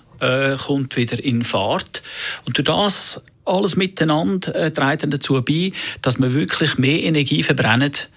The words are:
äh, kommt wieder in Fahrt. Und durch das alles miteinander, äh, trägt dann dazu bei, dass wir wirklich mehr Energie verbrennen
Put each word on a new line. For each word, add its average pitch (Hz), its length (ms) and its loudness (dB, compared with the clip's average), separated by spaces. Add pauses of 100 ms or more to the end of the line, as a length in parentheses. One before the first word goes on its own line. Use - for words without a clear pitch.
(200)
äh, 135 380 2
kommt 139 400 -2
wieder 120 260 -2
in 120 220 2
Fahrt. 117 580 -2 (400)
Und 123 140 -4
durch 147 80 0
das 196 580 0 (220)
alles 190 320 2
miteinander, 185 800 0
äh, 165 160 0
trägt 143 320 0
dann 147 80 -2
dazu 135 300 0
bei, 165 300 0 (300)
dass 127 180 0
wir 127 140 2
wirklich 151 440 0
mehr 135 260 2
Energie 151 400 2
verbrennen 135 480 2 (260)